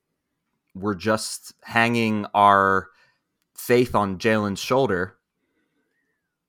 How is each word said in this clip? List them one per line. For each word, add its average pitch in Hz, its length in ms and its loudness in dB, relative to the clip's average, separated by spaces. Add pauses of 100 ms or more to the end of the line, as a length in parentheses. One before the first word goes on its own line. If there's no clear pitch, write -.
(720)
we're 98 220 -4
just 110 580 -4 (100)
hanging 113 720 -2
our 98 540 4 (680)
faith 123 380 0
on 98 240 -2
Jalen's 104 420 -2
shoulder, 104 580 -2 (1300)